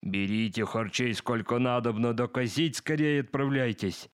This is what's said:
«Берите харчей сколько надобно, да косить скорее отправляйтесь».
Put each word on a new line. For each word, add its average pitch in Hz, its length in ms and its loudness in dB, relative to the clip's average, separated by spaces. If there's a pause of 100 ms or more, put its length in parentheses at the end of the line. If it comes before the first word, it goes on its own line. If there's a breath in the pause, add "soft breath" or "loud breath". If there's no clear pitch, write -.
«Берите 101 640 -2
харчей 113 480 0
сколько 117 460 0
надобно, 120 560 2
да 120 140 0
косить 127 480 0
скорее 151 440 2
отправляйтесь». 131 920 -2